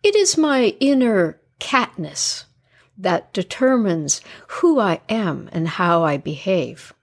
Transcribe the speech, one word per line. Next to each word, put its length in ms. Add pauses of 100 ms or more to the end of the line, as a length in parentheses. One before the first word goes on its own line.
It 140
is 200
my 440
inner 600 (200)
catness 840 (520)
that 360
determines 880 (280)
who 320
I 280
am 440
and 160
how 340
I 140
behave. 760 (100)